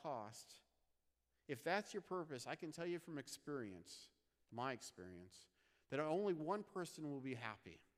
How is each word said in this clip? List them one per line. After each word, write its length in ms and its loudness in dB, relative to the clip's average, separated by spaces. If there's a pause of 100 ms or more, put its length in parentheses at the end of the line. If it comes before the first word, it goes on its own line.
costs, 600 -4 (880)
if 160 -2
that's 300 4
your 80 0
purpose, 440 0
I 100 0
can 160 -4
tell 140 -2
you 120 2
from 180 -6
experience, 920 -4 (440)
my 200 2
experience, 760 -8 (440)
that 80 2
only 360 6
one 280 2
person 480 -2
will 100 0
be 140 0
happy. 460 -6 (180)